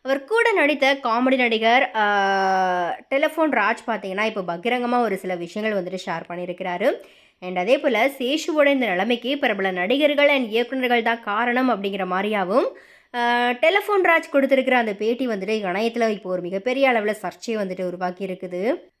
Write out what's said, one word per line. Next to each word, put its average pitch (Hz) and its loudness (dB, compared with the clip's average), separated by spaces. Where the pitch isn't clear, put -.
அவர் 269 -2
கூட 466 2
நடித்த 285 2
காமெடி 247 2
நடிகர், 233 2
அ, 214 2
டெலிஃபோன் 302 0
ராஜ் 226 2
பார்த்தீங்கன்னா, 208 -4
இப்போ 175 -4
பகிரங்கமா 240 0
ஒரு 202 0
சில 185 -6
விஷயங்கள் 196 -4
வந்துட்டு 180 -8
ஷேர் 165 -4
பண்ணியிருக்கிறாரு. 180 -4
And 180 -6
அதே 233 2
போல, 254 2
சேஷுவோட 294 0
இந்த 269 2
நிலைமைக்கு 233 0
பிரபல 196 0
நடிகர்கள் 285 2
and 254 0
இயக்குனர்கள் 240 0
தான் 233 -2
காரணம் 240 0
அப்படிங்கிற 196 -2
மாதிரியாவும், 202 0
அ, 240 -2
டெலிஃபோன் 381 2
ராஜ் 330 4
கொடுத்திருக்கிற 262 2
அந்த 220 0
பேட்டி 240 -2
வந்துட்டு 208 -4
இணையத்துல 226 0
இப்போ 214 -6
ஒரு 180 -2
மிகப்பெரிய 247 0
அளவுல 214 0
சர்ச்சையை 208 -6
வந்துட்டு 185 -6
உருவாக்கி 180 -6
இருக்குது. 185 -4